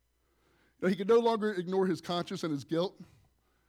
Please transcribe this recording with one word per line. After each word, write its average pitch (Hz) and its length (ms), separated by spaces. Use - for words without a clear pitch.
Now, 175 60
he 190 80
could 190 140
no 233 100
longer 220 340
ignore 185 320
his 170 140
conscience 175 440
and 165 100
his 135 100
guilt 170 360